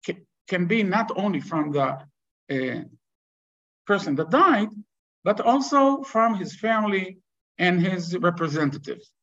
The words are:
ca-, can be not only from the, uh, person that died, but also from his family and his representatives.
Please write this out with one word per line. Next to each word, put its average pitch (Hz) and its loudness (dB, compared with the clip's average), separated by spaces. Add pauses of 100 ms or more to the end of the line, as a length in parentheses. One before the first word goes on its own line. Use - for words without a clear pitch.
ca-, - -8 (240)
can 180 -2
be 214 0
not 208 -2
only 185 -2
from 151 -4
the, 139 0 (600)
uh, 131 -4 (1000)
person 175 0
that 156 -4
died, 247 4 (540)
but 208 0
also 277 2
from 226 2
his 165 -8
family 202 -2 (400)
and 180 2
his 180 -2
representatives. 160 -2 (120)